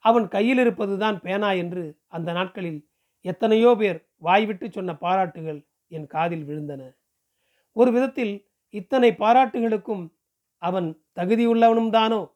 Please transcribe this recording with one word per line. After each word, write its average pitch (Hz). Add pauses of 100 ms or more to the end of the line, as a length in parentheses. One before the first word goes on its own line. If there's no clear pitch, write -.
அவன் 226
கையில் 233
இருப்பதுதான் 208
பேனா 202
என்று 175 (240)
அந்த 165
நாட்களில் 175 (460)
எத்தனையோ 220
பேர் 196 (180)
வாய்விட்டு 202
சொன்ன 180
பாராட்டுகள் 175 (320)
என் 156
காதில் 160
விழுந்தன. 143 (760)
ஒரு 240
விதத்தில் 247 (360)
இத்தனை 240
பாராட்டுகளுக்கும் 220 (440)
அவன் 175 (120)
தகுதியுள்ளவனும் 226
தானோ? 220